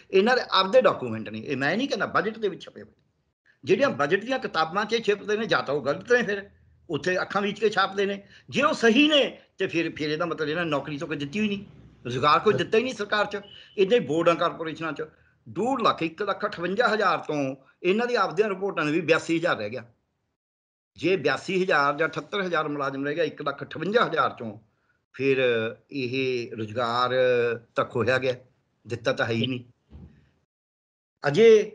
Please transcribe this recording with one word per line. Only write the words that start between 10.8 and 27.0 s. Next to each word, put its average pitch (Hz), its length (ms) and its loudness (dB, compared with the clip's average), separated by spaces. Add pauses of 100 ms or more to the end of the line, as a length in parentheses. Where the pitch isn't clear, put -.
ਤਾਂ 156 100 -8
ਕੋਈ 156 100 -6
ਦਿੱਤੀ 180 220 -6
ਹੋਈ 214 80 2
ਨਹੀਂ, 202 180 -6 (400)
ਰੁਜ਼ਗਾਰ 131 340 4
ਕੋਈ 208 140 4
ਦਿੱਤਾ 165 240 0
ਹੀ 233 60 4
ਨਹੀਂ 262 100 -4
ਸਰਕਾਰ 208 320 -2
'ਚ। 202 160 -6 (360)
ਇੱਦਾਂ 208 220 6
ਹੀ 170 60 -2
ਬੋਰਡਾਂ 165 300 2
ਕਾਰਪੋਰੇਸ਼ਨਾਂ 160 580 -4
'ਚ 156 100 -8 (460)
ਡੂਢ 233 320 -2
ਲੱਖ, 165 220 2
ਇੱਕ 165 200 -6
ਲੱਖ 202 220 -2
ਅਠਵੰਜਾ 202 420 0
ਹਜ਼ਾਰ 202 300 2
ਤੋਂ 139 380 -4 (280)
ਇਹਨਾਂ 214 240 2
ਦੀ 240 80 0
ਆਪਦੀਆਂ 190 340 0
ਰਿਪੋਰਟਾਂ 185 360 -4
ਨੇ 147 60 0
ਵੀ 160 100 0
ਬਿਆਸੀ 160 360 2
ਹਜ਼ਾਰ 160 200 0
ਰਹਿ 104 120 -6
ਗਿਆ। 117 160 -10 (1120)
ਜੇ 180 200 0
ਬਿਆਸੀ 160 480 0
ਹਜ਼ਾਰ 147 300 4
ਜਾਂ 156 140 0
ਅਠੱਤਰ 160 340 -6
ਹਜ਼ਾਰ 160 260 -2
ਮੁਲਾਜ਼ਮ 139 380 -4
ਰਹਿ 143 100 -4
ਗਿਆ 165 80 0
ਇੱਕ 147 180 -6
ਲੱਖ 147 220 -6
ਅਠਵੰਜਾ 180 420 0
ਹਜ਼ਾਰ 139 340 0
ਚੋਂ, 110 200 -10 (540)
ਫਿਰ 135 240 2 (540)
ਇਹ 127 680 -4
ਰੁਜ਼ਗਾਰ 120 540 -2 (640)